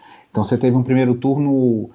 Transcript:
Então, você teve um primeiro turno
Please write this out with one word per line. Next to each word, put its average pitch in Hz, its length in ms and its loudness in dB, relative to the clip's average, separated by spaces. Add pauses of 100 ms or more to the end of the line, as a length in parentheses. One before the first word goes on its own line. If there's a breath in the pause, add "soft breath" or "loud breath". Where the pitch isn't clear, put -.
(280 loud breath)
Então, - 140 -4
você 120 160 -2
teve 123 180 2
um 127 60 2
primeiro 127 320 2
turno 131 800 0